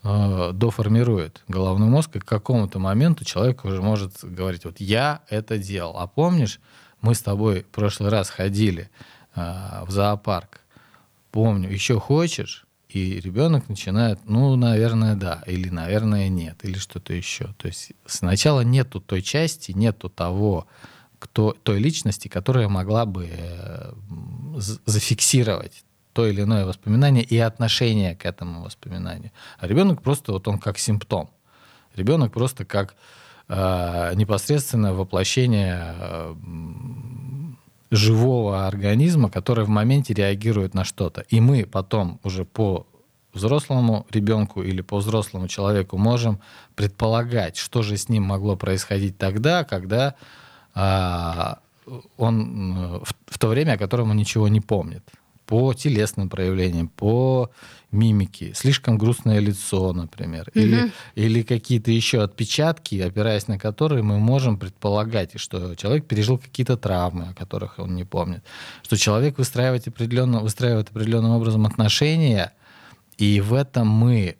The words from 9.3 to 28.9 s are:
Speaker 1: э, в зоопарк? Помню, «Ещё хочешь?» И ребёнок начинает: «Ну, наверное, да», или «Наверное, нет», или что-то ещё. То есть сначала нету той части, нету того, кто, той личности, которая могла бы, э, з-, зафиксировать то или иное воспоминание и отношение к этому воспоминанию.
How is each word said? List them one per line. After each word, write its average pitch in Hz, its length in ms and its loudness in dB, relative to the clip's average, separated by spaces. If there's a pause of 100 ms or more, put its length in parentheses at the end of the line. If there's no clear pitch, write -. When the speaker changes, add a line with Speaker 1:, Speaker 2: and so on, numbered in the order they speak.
Speaker 1:
э, 92 500 -8
в 92 40 -12
зоопарк? 101 680 -2 (720)
Помню, 104 380 0
«Ещё 101 300 0
хочешь?» - 680 -2 (240)
И 95 300 -4
ребёнок 123 480 0
начинает: 104 580 0
«Ну, 127 300 4
наверное, 113 600 4
да», 92 300 -4
или 92 240 -4
«Наверное, 98 600 0
нет», 85 340 -6
или 95 140 -6
что-то - 360 -10
ещё. - 340 -8 (100)
То - 100 -10
есть - 240 -14 (140)
сначала 101 560 2
нету 123 380 2
той 92 220 -4
части, 156 500 -4
нету 101 380 0
того, 92 560 0 (540)
кто, 107 320 0 (100)
той 101 180 0
личности, 127 480 -2
которая 117 400 0
могла 101 380 0
бы, 92 240 -6
э, 85 600 -12 (680)
з-, 104 280 -6
зафиксировать - 1000 0 (280)
то 117 160 2
или 101 140 0
иное 104 240 2
воспоминание 117 580 4
и 117 140 2
отношение 110 800 2
к - 100 -20
этому 87 380 -8
воспоминанию. 90 680 -12 (260)